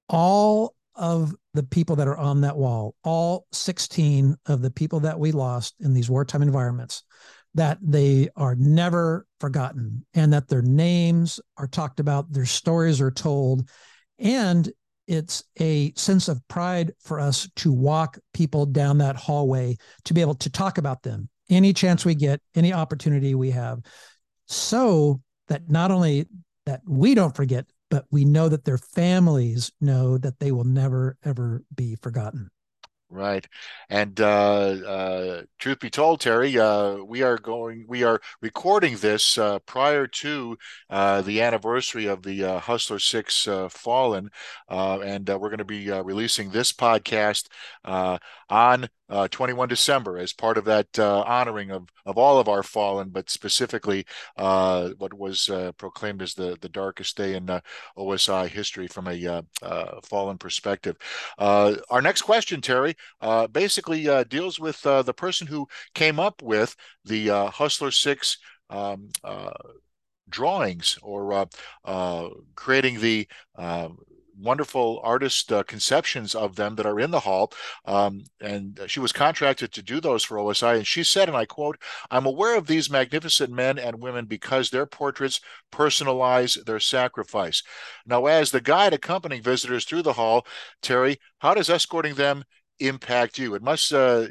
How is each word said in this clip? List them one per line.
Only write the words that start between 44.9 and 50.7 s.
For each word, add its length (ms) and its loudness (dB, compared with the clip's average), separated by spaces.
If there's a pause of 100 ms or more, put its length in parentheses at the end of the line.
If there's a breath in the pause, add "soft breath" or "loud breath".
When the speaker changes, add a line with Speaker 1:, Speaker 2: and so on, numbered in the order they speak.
Speaker 2:
and, 280 -6
uh, 80 -2
we're 140 -6
gonna 140 -8
be, 260 -8
uh, 100 -4
releasing 480 -4
this 240 -2
podcast, 760 0 (360 loud breath)
uh, 320 -2 (320 loud breath)
on, 400 4 (200)
uh, 180 0
twenty-one 420 -4
December 480 0
as 160 -8
part 240 0
of 80 0
that, 220 2 (100)